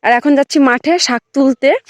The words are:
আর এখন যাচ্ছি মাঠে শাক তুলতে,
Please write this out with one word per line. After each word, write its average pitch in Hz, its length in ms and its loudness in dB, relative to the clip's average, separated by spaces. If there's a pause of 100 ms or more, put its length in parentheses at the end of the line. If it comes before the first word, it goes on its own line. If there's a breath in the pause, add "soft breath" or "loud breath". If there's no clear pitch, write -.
আর 226 100 0
এখন 240 240 0
যাচ্ছি 277 240 -2
মাঠে 269 400 0
শাক 240 320 -4
তুলতে, 269 380 0 (200 loud breath)